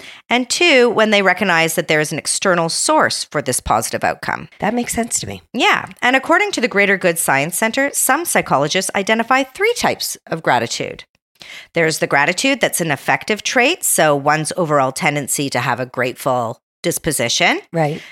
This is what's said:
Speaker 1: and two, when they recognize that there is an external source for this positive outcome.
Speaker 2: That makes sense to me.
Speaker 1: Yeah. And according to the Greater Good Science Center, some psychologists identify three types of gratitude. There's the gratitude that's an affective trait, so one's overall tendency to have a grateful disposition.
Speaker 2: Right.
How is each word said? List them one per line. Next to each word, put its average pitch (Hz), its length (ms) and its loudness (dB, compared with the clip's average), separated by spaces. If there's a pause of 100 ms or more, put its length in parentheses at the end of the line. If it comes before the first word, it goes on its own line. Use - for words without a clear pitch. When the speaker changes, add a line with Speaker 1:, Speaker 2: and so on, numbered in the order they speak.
(300)
Speaker 1:
and 247 200 0
two, 269 400 4
when 214 220 2
they 202 100 4
recognize 180 540 2
that 170 120 -2
there 156 120 4
is 156 120 0
an 156 60 -6
external 170 520 0
source 269 560 0
for - 140 -4
this 127 200 -2
positive 113 440 -2
outcome. - 460 -4 (100)
Speaker 2:
That 214 140 -2
makes 240 200 -4
sense 233 260 -2
to - 80 -8
me. 196 160 -12 (100)
Speaker 1:
Yeah. 339 320 0 (160)
And 247 140 2
according 359 380 2
to 262 80 -2
the 233 60 0
Greater 196 300 2
Good 170 220 0
Science 143 360 0
Center, 269 380 0
some 311 320 0
psychologists 170 680 0
identify 220 480 0
three 415 340 -2
types - 480 -2
of 165 160 -8
gratitude. 117 640 -2 (680)
There's 160 260 0
the 170 80 0
gratitude 185 540 2
that's 175 200 0
an 165 80 -2
affective 143 540 -2
trait, 262 400 0
so 156 320 2
one's 147 420 0
overall 147 340 0
tendency 143 600 -2
to 123 80 -2
have 123 200 -2
a 127 60 -4
grateful 123 720 -4 (220)
disposition. 170 800 0 (100)
Speaker 2:
Right. 160 300 -2 (100)